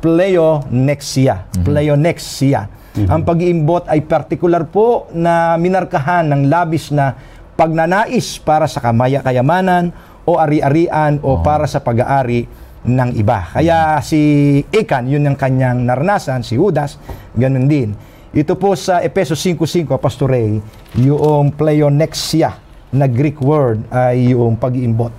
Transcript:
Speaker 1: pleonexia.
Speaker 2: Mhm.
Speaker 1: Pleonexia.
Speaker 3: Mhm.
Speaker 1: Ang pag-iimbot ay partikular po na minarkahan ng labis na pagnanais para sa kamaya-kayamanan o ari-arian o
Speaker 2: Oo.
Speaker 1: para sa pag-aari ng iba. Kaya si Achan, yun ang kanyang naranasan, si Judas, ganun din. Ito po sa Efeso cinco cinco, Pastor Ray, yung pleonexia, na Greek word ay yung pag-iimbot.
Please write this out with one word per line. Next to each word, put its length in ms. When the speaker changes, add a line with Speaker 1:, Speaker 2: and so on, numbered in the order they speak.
Speaker 1:
pleonexia. 1500
Speaker 2:
Mhm. 100
Speaker 1:
Pleonexia. 960
Speaker 3:
Mhm. 180
Speaker 1:
Ang 140
pag-iimbot 640
ay 160
partikular 640
po 480
na 420
minarkahan 720
ng 240
labis 400
na 240
pagnanais 880
para 240
sa 160
kamaya-kayamanan 1120
o 100
ari-arian 840
o 160
Speaker 2:
Oo. 40
Speaker 1:
para 220
sa 160
pag-aari 680
ng 320
iba. 400
Kaya 480
si 200
Achan, 320
yun 240
ang 80
kanyang 480
naranasan, 560
si 160
Judas, 400
ganun 320
din. 240
Ito 240
po 160
sa 320
Efeso 320
cinco 320
cinco, 320
Pastor 320
Ray, 260
yung 560
pleonexia, 1040
na 160
Greek 320
word 500
ay 420
yung 240
pag-iimbot. 640